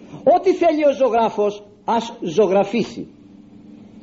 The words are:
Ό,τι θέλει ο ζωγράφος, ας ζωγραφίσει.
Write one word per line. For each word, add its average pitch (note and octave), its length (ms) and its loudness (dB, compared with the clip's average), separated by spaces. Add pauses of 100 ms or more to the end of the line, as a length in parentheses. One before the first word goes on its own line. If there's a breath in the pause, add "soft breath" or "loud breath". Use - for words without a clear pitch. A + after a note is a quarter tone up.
(360 loud breath)
Ό,τι F#4 180 2
θέλει D#4 320 0
ο C#4 60 6
ζωγράφος, G#3 720 0 (220)
ας A3+ 360 -4
ζωγραφίσει. G3 840 0 (960)